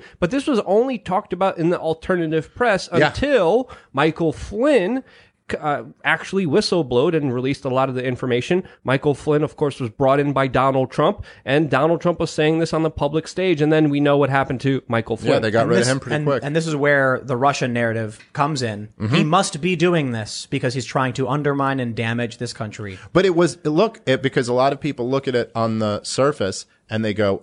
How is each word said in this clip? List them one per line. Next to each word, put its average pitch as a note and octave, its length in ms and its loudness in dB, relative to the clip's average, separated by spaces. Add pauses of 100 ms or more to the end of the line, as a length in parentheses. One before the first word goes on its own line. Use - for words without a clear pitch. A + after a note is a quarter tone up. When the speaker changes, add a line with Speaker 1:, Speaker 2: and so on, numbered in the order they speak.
(200)
Speaker 1:
but F3 120 0
this C4+ 160 -2
was C4 180 2
only A#3 320 0
talked F#3+ 360 -4
about F#3 240 0
in E3+ 120 2
the F3+ 100 2
alternative D#3+ 760 -2
press G#3+ 360 0
Speaker 2:
Yeah. D#3+ 160 2
Speaker 1:
until B3 640 2 (240)
Michael D#3 400 2
Flynn, B3 680 0 (560)
uh, D3 240 -2 (220)
actually E3+ 420 0
whistleblowed D3+ 680 2
and D3 160 0
released B2+ 340 -4
a C#3 40 -2
lot C3 200 0
of B2+ 60 -8
the B2+ 80 -4
information. B2+ 600 -2 (220)
Michael C#3 280 0
Flynn, D3+ 300 0
of C#3+ 140 -6
course, D3 220 -2
was B2 100 -4
brought C3+ 300 2
in C#3+ 120 0
by C3+ 160 0
Donald C3 420 2
Trump, F3 340 0 (200)
and D3 260 2
Donald D3+ 320 2
Trump E3+ 180 0
was E3+ 120 -4
saying D#3+ 280 2
this E3 140 -2
on D#3+ 80 0
the D#3+ 80 0
public D#3 380 -2
stage, F3+ 340 0
and D3+ 100 4
then D#3 180 4
we C#3+ 100 0
know C#3+ 180 4
what C#3+ 120 4
happened C3+ 320 0
to C3+ 260 0
Michael A#2 300 -2
Flynn. A#2+ 160 0
Speaker 2:
Yeah, C#3 60 2
they A2 120 0
got A2+ 120 4
Speaker 3:
And - 80 0
Speaker 2:
rid F2 80 4
Speaker 3:
this, - 80 2
Speaker 2:
of B2+ 40 0
him C3+ 80 0
pretty C3 160 -6
Speaker 3:
and, D3+ 100 -2
Speaker 2:
quick. C3+ 180 0
Speaker 3:
and C#3+ 120 -4
this D#3+ 100 0
is D#3+ 120 -2
where C3+ 460 2
the C3 120 -4
Russian C3+ 380 0
narrative A2+ 460 -2 (120)
comes C#3+ 300 -2
in. G#2+ 260 -6 (100)
Speaker 2:
Mm-hmm. A2 180 0
Speaker 3:
He E3 100 4
must E3+ 360 0
be F3+ 140 0
doing D#3+ 360 2
this A2 380 -8
because C3 240 -2
he's B2 120 -6
trying C3 280 -2
to C3+ 140 -2
undermine C#3 540 -2
and A#2+ 120 -4
damage A#2 440 -4
this A#2+ 160 -8
country. G#2 440 -12 (140)
Speaker 2:
But F#3 140 4
it F#3 100 2
was, E3+ 300 2
look, E3 420 2
it, C3 160 2
because C3 240 0
a A#2+ 60 -2
lot C3 180 4
of C#3 80 -6
people B2+ 300 -4
look C3+ 180 -2
at B2+ 80 -2
it A#2 180 0
on A2+ 260 0
the G#2 240 -2
surface C3+ 640 -2 (240)
and A2 140 -2
they G#2+ 100 -2
go, G2 300 0